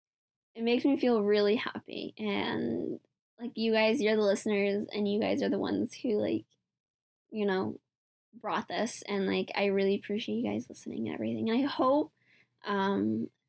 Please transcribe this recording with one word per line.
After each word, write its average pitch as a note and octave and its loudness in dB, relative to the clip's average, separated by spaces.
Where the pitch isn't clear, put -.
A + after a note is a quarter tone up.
it A3+ -8
makes A#3+ 2
me C4+ 4
feel A#3 2
really G#3 4
happy. - -6
And, - -2
like, A#3 -8
you A3+ 0
guys, A3 4
you're G#3+ 4
the G#3+ 4
listeners, G3+ 2
and G#3 0
you G#3 0
guys G3 0
are G3 0
the G3 0
ones - -2
who, G#3+ -2
like, D#4+ -2
you G#3 -2
know, F#3+ -2
brought G3+ -4
this, G3 -4
and, G3 0
like, F#3+ 0
I G3+ 2
really G3 2
appreciate G#3 -4
you G#3+ -2
guys A#3 -4
listening - -8
and - -4
everything. A3+ -2
And A#3 2
I C#4 2
hope, C#4 2
um, G3+ 0